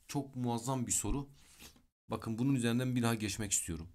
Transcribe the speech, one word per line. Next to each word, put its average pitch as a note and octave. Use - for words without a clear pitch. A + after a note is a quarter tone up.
Çok C#3
muazzam A#2+
bir G2
soru. B2
Bakın A2+
bunun C3+
üzerinden A#2+
bir A#2+
daha A#2
geçmek G#2
istiyorum. E2